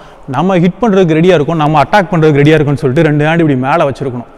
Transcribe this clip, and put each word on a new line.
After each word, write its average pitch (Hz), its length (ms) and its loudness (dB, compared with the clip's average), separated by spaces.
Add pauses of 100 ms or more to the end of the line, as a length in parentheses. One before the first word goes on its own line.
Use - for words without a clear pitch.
(280)
நம்ம 165 300 -2
ஹிட் 180 240 -2
பண்றதுக்கு 190 380 2
ready 180 140 2
இருக்கோம், 156 220 -2
நம்ம 151 260 0
attack 190 300 0
பண்றதுக்கு 156 300 2
ready 156 160 4
இருக்கும்னு 143 200 -2
சொல்லிட்டு, 151 300 0
ரெண்டு 147 180 0
hand 165 140 0
இப்படி 147 160 0
மேல 143 340 -2
வச்சிருக்கணும். 123 480 -10